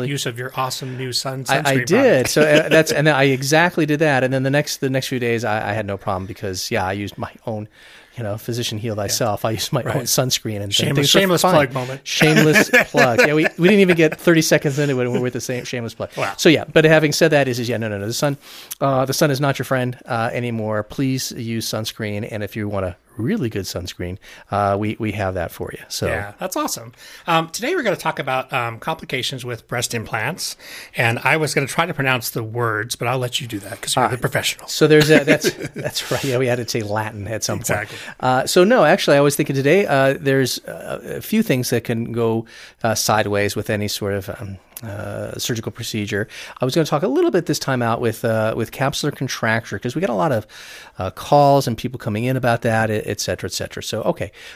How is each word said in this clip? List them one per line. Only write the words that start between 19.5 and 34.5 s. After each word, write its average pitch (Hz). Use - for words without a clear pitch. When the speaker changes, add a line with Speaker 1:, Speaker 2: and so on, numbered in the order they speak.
Speaker 2:
your 127
friend, 123
uh, 117
anymore. 110
Please 131
use 113
sunscreen, 107
and 104
if 101
you 104
want 101
a 90
really 139
good 101
sunscreen, 90
uh, 101
we, 107
we 107
have 98
that 87
for -
you. -
So -
Speaker 1:
Yeah, 104
that's 185
awesome. 180
Um, 165
today 262
we're 349
gonna 196
talk 156
about, 131
um, 117
complications 135
with 120
breast 120
implants, 113
and 120
I 135
was 151
gonna 143
try 165
to 175
pronounce 131
the 123
words, 113
but 123
I'll 127
let 123
you 123
do 113
that -
'cause -
you're 127
Speaker 2:
Ah, -
Speaker 1:
the 123
professional. -